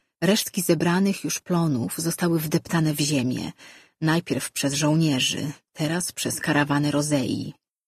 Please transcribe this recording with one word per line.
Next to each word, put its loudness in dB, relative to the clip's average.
Resztki 0
zebranych 2
już -4
plonów 0
zostały 0
wdeptane 0
w -4
ziemię, 0
najpierw 0
przez -2
żołnierzy, 2
teraz -4
przez -6
karawanę 2
Rozei. 0